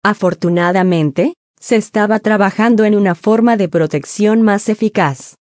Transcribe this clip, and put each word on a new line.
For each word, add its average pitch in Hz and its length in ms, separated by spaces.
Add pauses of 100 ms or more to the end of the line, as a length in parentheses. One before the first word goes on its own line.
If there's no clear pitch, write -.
Afortunadamente, 175 1300 (240)
se - 180
estaba 208 440
trabajando 214 640
en 214 100
una 196 200
forma 226 420
de 190 120
protección 175 760
más 208 260
eficaz. 208 760